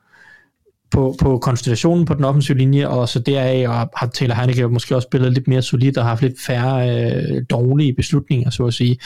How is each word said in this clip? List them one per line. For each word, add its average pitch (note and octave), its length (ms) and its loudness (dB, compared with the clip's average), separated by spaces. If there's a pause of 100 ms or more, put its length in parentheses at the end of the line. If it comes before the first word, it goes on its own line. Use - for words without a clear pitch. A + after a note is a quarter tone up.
(920)
på, C3 300 0
på C3 180 2
konstellationen C#3 640 0
på D#3 100 0
den C#3+ 100 0
offensive C#3 340 2
linje, C#3 300 2
og B2 200 0
så - 100 -4
deraf C3 500 0
og A#2 60 -2
har A#2 320 -4
Taylor A#2+ 280 -2
Heinicke B2 340 0
måske A#2+ 280 -2
også B2 100 -2
spillet B2+ 260 2
lidt B2+ 160 0
mere B2+ 140 2
solidt C3 360 0
og A#2 60 0
haft A#2 180 0
lidt C3 240 -2
færre, B2 440 0
øh, B2+ 600 -2
dårlige C3 440 2
beslutninger, B2+ 560 0
så - 140 -4
at A#2+ 100 0
sige. B2 300 0